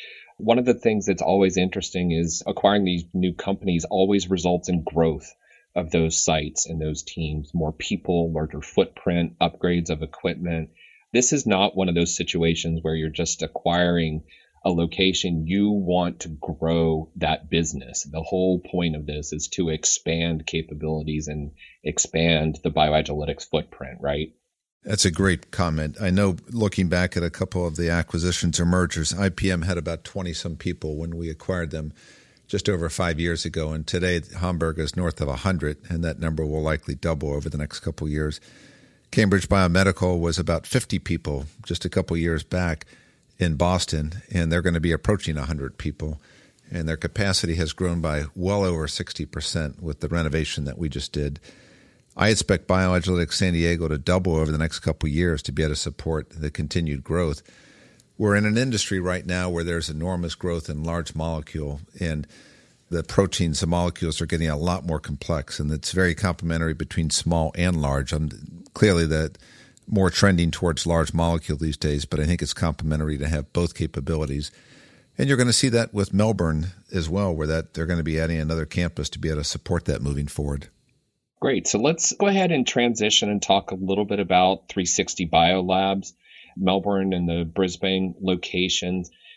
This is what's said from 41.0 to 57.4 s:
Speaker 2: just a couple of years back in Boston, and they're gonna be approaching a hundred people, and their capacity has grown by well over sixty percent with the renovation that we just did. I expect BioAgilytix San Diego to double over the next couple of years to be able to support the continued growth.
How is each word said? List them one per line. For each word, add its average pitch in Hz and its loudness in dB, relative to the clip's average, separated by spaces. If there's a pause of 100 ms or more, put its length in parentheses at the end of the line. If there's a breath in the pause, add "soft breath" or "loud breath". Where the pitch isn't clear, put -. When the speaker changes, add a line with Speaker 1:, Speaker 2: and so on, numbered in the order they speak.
Speaker 2:
just - -4
a 85 -2
couple 87 0
of 82 2
years 82 0
back 87 -2 (520 soft breath)
in 85 2
Boston, 82 2 (180)
and 82 2
they're 85 2
gonna 85 2
be 82 2
approaching 78 -2
a 69 -4
hundred 73 -6
people, 76 -6 (520 soft breath)
and 82 -4
their 80 -2
capacity 92 0
has 82 0
grown 87 -2
by 76 0 (120)
well 98 0
over 80 0
sixty - -8
percent 80 -6
with 78 -6
the 76 -4
renovation 78 -2
that 69 -8
we 80 -2
just - -8
did. 73 -4 (760 loud breath)
I 104 4
expect - 2
BioAgilytix 90 2
San 92 2
Diego 85 2
to 76 0
double 90 2
over 78 2
the 78 0
next 82 -2
couple 80 -2
of 71 0
years 82 0
to 67 -8
be 73 0
able 76 0
to - -4
support 80 -6
the 76 -6
continued 76 -4
growth. 80 -2 (720 soft breath)